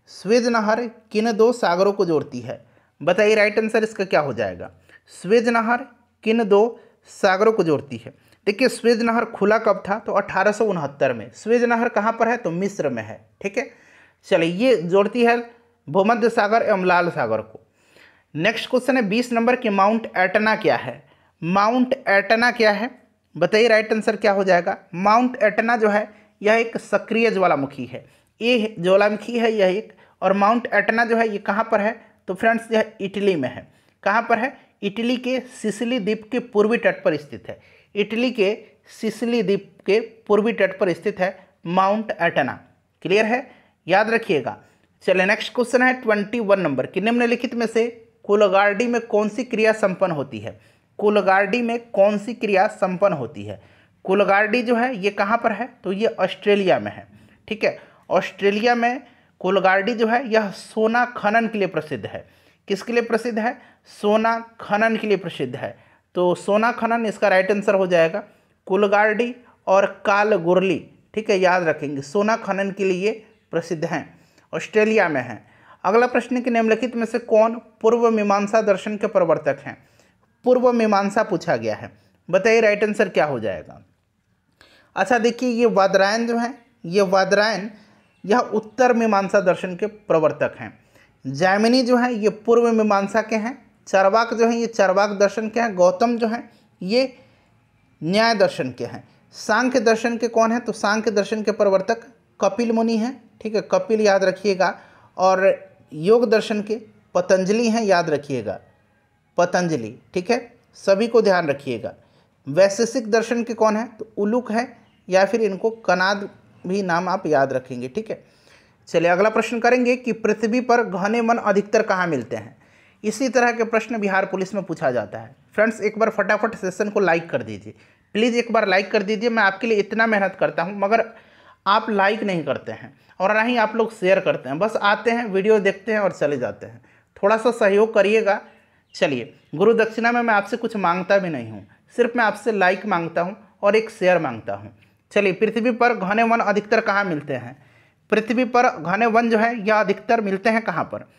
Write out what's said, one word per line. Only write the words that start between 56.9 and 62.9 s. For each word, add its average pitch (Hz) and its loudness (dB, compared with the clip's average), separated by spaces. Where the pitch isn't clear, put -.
है, - -18
ठीक 208 -6
है। - -2
ऑस्ट्रेलिया 202 0
में 240 -2
कोलगार्डी 190 2
जो 220 0
है 247 0
यह 214 0
सोना 226 -2
खनन 220 0
के 220 -6
लिए 196 0
प्रसिद्ध 147 -6
है। 95 -12
किसके 196 -6